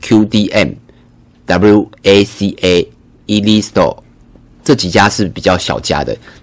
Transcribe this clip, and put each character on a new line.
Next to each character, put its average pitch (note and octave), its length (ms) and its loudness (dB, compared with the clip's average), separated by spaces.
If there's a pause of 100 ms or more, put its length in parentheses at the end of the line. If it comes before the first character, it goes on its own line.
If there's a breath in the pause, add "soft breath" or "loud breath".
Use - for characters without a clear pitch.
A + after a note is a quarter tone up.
，Q G#2+ 240 2
D G#2 240 -2
M、 G2 200 0 (760 soft breath)
W G2+ 460 2 (120)
A G2+ 200 4
C - 380 -6
A、 F2+ 280 0 (380)
Elite G#2+ 380 0
Store， - 320 -2 (680)
这 D3+ 100 2
几 F#2 160 -2
家 G2+ 200 2
是 G#2 180 -4
比 - 140 -12
较 F#2 160 0
小 - 240 -6
家 D2 200 -4
的， A#1+ 160 -6 (260 loud breath)